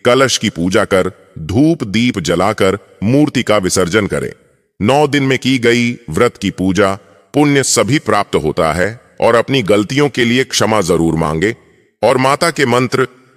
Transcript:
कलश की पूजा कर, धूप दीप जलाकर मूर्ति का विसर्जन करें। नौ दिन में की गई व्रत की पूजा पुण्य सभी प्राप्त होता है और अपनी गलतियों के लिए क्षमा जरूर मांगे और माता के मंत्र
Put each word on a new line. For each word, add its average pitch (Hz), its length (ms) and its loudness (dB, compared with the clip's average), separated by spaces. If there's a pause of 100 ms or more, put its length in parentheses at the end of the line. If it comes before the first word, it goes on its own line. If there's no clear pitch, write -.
कलश 127 340 2
की - 120 -2
पूजा 95 340 0
कर, 92 260 0 (300)
धूप 135 460 0
दीप 110 340 0
जलाकर 95 580 0 (260)
मूर्ति 135 380 2
का 107 160 0
विसर्जन 92 480 0
करें। 69 260 -6 (480)
नौ 135 280 2
दिन 139 140 0
में 135 180 0
की 131 200 0
गई 120 320 2 (180)
व्रत 113 260 -2
की 98 160 -2
पूजा 95 420 0 (400)
पुण्य 143 300 2
सभी 123 360 0
प्राप्त 104 380 -2
होता 78 360 -2
है 92 140 -2 (320)
और 117 160 2
अपनी 123 280 0
गलतियों 107 460 0
के 123 140 -2
लिए 120 220 0
क्षमा 107 360 0
जरूर 82 360 0
मांगे 80 360 -2 (480)
और 127 160 2
माता 139 340 0
के 143 160 -2
मंत्र 127 380 0 (300)